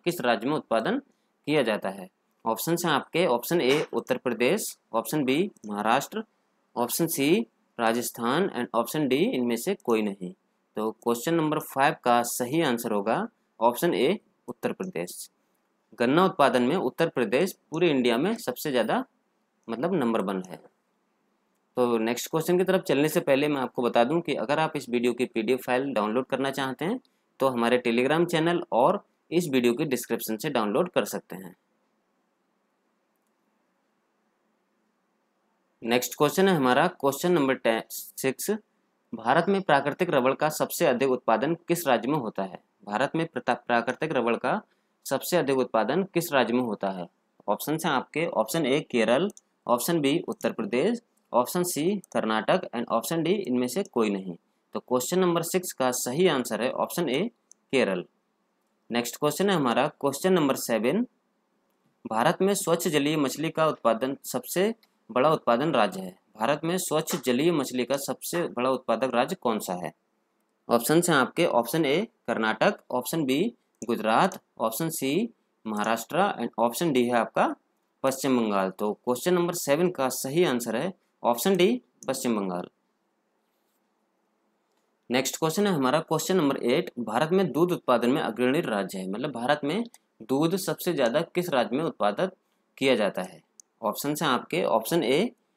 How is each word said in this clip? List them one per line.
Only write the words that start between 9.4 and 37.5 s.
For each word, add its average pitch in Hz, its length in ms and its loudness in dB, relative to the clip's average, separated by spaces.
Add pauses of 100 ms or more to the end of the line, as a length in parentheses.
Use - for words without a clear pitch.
से 190 260 -4
कोई 110 180 2
नहीं। 98 320 -6 (440)
तो 107 160 -2
क्वेश्चन 120 400 -2
नंबर 156 320 0
फ़ाइव 143 380 0
का 120 260 4
सही 131 340 0
आंसर 117 280 0
होगा 113 360 0 (320)
ऑप्शन 120 340 2
ए 135 260 2 (280)
उत्तर 120 240 -6
प्रदेश। 90 580 -10 (720)
गन्ना 135 260 4
उत्पादन 131 380 4
में 139 120 2
उत्तर 165 340 0
प्रदेश 127 420 0 (200)
पूरे 170 180 2
इंडिया 120 280 2
में 196 200 0
सबसे - 340 -6
ज़्यादा 131 320 0 (640)
मतलब 127 260 -4
नंबर 117 280 0
वन 95 260 -4
है। 80 100 -14 (1200)
तो 120 200 2
नेक्स्ट 117 340 -2
क्वेश्चन 165 260 0
की 185 60 2
तरफ 190 180 2
चलने 147 280 2
से 170 100 0
पहले 143 280 2
मैं 143 140 -2
आपको 127 200 -4
बता 120 220 4
दूं 156 180 0
कि 147 140 -6
अगर 123 240 -2
आप 123 160 -2
इस 123 140 -8
वीडियो 120 240 2
की 120 120 -2
पीडीएफ़ 117 360 0
फाइल 131 320 0
डाउनलोड 107 320 0
करना 135 260 -2
चाहते 139 340 -4
हैं 240 140 -2 (400)
तो 135 80 2
हमारे 120 400 2
Telegram 135 380 2
चैनल 170 360 2 (100)
और 143 320 4 (280)
इस 165 180 0
वीडियो 120 240 4
के 156 120 -2
डिस्क्रिप्शन 117 520 -4
से 156 120 -6
डाउनलोड 123 400 0
कर 170 160 0
सकते - 300 -10
हैं। 92 200 -16 (4000)
नेक्स्ट 120 360 0
क्वेश्चन 190 320 4
है 185 60 4
हमारा 135 340 4
क्वेश्चन 139 420 0
नंबर 139 240 4